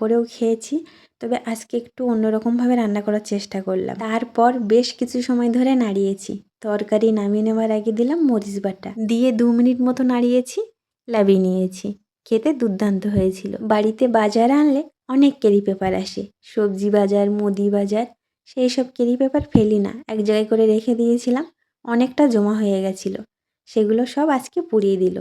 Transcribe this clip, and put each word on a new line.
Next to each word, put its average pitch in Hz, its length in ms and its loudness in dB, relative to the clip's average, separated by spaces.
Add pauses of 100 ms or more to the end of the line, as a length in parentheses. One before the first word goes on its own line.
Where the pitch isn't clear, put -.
করেও 226 220 0 (100)
খেয়েছি, 226 420 -4 (440)
তবে 233 180 -4 (100)
আজকে 226 360 -8
একটু - 200 -14 (100)
অন্যরকমভাবে 226 640 0
রান্না 208 300 0
করার 208 260 -2
চেষ্টা 202 340 -6
করলাম। 190 280 -4 (120)
তারপর 233 440 0 (220)
বেশ 247 160 4 (100)
কিছু 247 240 -6
সময় 240 340 0
ধরে 254 160 2 (120)
নাড়িয়েছি। 196 480 -2 (300)
তরকারি 214 500 0
নামিয়ে 208 340 0
নেওয়ার 220 320 0
আগে 214 200 -2
দিলাম 262 200 0 (100)
মরিচ 202 340 -2
বাটা, 190 280 -8 (180)
দিয়ে 233 240 2
দু 233 200 2
মিনিট 240 340 2
মতো 254 160 0 (100)
নাড়িয়েছি, 247 480 0 (480)
লাবিয়ে 196 380 4
নিয়েছি। 185 400 -2 (380)
খেতে 226 260 0 (100)
দুর্দান্ত 196 420 0 (120)
হয়েছিল। 190 380 -2 (200)
বাড়িতে 220 320 0 (120)
বাজার 226 340 2 (100)
আনলে 294 220 2 (260)
অনেক 277 240 4 (100)
ক্যারি 202 240 4
পেপার 190 260 -2 (100)
আসে, 196 200 -10 (300)
সবজি 202 380 -2
বাজার, 202 360 2 (120)
মুদি 202 320 0
বাজার, 202 360 0 (420)
সেই 254 220 0
সব 254 240 -2
ক্যারি 240 220 0
পেপার 269 340 0
ফেলি 214 360 4
না, 196 60 -6 (200)
এক 220 140 -4
জায়গায় 214 220 0
করে 226 180 2
রেখে 220 340 2
দিয়েছিলাম, 247 460 0 (380)
অনেকটা 254 400 0 (100)
জমা 208 260 2
হয়ে 202 220 0
গেছিল, 190 320 -6 (540)
সেগুলো 220 340 2 (120)
সব 294 120 0 (100)
আজকে - 260 -8
পুড়িয়ে 202 420 0
দিল। 185 160 0